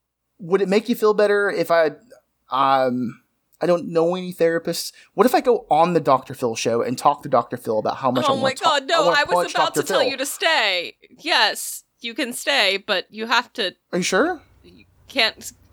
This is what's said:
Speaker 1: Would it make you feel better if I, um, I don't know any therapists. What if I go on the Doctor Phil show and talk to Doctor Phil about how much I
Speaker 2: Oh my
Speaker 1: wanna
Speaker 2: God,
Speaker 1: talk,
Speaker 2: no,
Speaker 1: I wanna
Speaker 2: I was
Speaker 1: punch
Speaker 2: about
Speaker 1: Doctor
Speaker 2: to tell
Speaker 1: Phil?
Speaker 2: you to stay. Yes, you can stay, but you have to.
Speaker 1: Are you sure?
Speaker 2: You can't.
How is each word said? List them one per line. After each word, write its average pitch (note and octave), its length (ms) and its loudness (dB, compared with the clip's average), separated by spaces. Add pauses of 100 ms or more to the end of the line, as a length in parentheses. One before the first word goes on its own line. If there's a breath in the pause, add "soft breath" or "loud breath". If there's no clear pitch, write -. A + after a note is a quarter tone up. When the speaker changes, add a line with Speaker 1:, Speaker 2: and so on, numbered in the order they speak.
(400)
Speaker 1:
Would F#3 200 0
it G3+ 80 0
make G#3+ 220 0
you A#3+ 40 0
feel G#3+ 200 2
better G3+ 360 2
if E3+ 200 -2
I, E3 220 4 (580)
um, C3 720 0 (380)
I - 60 -2
don't F3 220 0
know E3 260 0
any F3+ 180 -8
therapists. E3 600 -2 (220 soft breath)
What G#3 120 4
if B3+ 80 2
I F4 60 2
go A#3+ 300 0
on E3 240 4
the D#3+ 60 2
Doctor C3+ 340 0
Phil A#2 200 -4
show A#2 280 -2
and B2+ 160 -4
talk - 260 0
to D3 60 -12
Doctor B2 260 0
Phil A2+ 220 -4
about G#2 180 -2
how C3 160 -2
much F#3 140 0
I - 20 2
Speaker 2:
Oh C4+ 80 0
my C4 60 -4
Speaker 1:
wanna C4 140 0
Speaker 2:
God, D4+ 240 2
Speaker 1:
talk, C4+ 80 -6
Speaker 2:
no, E4 140 2
Speaker 1:
I C#4+ 40 2
wanna D#4 140 4
Speaker 2:
I D4+ 40 2
was F4 100 0
Speaker 1:
punch D#4 200 0
Speaker 2:
about F4+ 140 2
Speaker 1:
Doctor D#3 140 0
Speaker 2:
to - 60 -6
tell - 120 2
Speaker 1:
Phil? C4+ 100 0
Speaker 2:
you C#4 80 -4
to C4+ 80 -4
stay. G#3 720 0 (220)
Yes, B3+ 640 -2 (180)
you A#3 140 -10
can A#3+ 200 -4
stay, A3+ 420 0
but G3 340 -4
you A3 160 -10
have A#3+ 280 -2
to. F#3 200 -6 (160)
Speaker 1:
Are - 80 -4
you F3+ 60 -2
sure? C#4+ 360 0 (220)
Speaker 2:
You - 220 -20 (240)
can't. - 420 -2 (220)